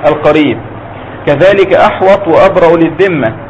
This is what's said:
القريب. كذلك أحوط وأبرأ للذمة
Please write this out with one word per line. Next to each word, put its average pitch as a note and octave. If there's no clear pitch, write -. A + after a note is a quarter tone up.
القريب. D3+
كذلك F3+
أحوط G3
وأبرأ E3+
للذمة D#3